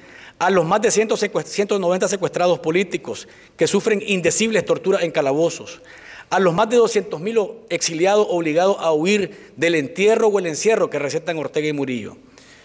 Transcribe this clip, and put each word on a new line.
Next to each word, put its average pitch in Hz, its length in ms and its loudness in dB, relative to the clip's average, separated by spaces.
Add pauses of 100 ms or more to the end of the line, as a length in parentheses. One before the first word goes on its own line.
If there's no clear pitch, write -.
(380)
a 175 120 2
los 180 140 4
más 196 160 2
de 208 120 2
cien 214 160 2
secue-, 196 360 -2
ciento 202 360 -2
noventa 185 260 0
secuestrados 180 540 0
políticos 170 680 -4 (300)
que 165 100 2
sufren 202 400 2
indecibles 190 580 0
torturas 180 380 0
en 165 80 -2
calabozos, 151 720 -2 (480)
a 175 80 0
los 180 160 2
más 214 140 2
de 247 80 2
doscientos 208 440 2
mil 220 180 -4
o-, 185 180 -2 (140)
exiliados 185 600 0
obligados 175 480 0
a 165 140 0
huir 180 640 -2
del 170 180 0
entierro 208 540 2
o 202 100 2
el 180 80 -4
encierro 180 420 0
que 147 120 -6
recetan 156 380 -4
Ortega 147 280 -4
y 151 60 -2
Murillo. 131 440 -6 (480)